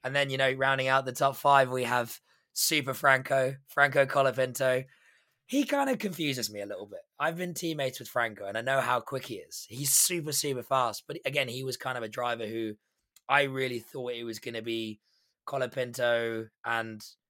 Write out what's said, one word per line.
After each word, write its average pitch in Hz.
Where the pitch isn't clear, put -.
and 131
then, 143
you 135
know, 135
rounding 135
out 135
the 127
top 139
five, 139
we 127
have 120
Super 135
Franco, 135
Franco 143
Colapinto. 131
He 277
kinda 269
confuses 143
me 104
a 101
little 101
bit. 98
I've 160
been 175
teammates 151
with 117
Franco, 107
and 101
I 113
know 131
how 123
quick 131
he 123
is. -
He's 135
super, 156
super 135
fast. 123
But 165
again, 139
he 127
was 131
kind 127
of 120
a 113
driver 117
who 110
I 139
really 131
thought 123
it 120
was 110
gonna 117
be 113
Colapinto 120
and 113